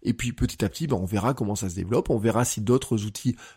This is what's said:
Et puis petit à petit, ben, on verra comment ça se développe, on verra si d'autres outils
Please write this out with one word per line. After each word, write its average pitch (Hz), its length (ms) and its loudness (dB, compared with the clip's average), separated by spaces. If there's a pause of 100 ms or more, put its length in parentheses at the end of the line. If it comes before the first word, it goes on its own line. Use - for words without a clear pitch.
Et 120 100 2
puis 120 220 -4
petit - 300 0
à - 40 2
petit, - 180 -4
ben, 131 140 0
on 92 60 -2
verra 104 260 0
comment 104 240 -2
ça 95 140 -4
se 85 40 -6
développe, 101 360 0
on 131 80 2
verra 113 260 2
si - 160 -2
d'autres 113 460 2
outils 117 300 -2 (200)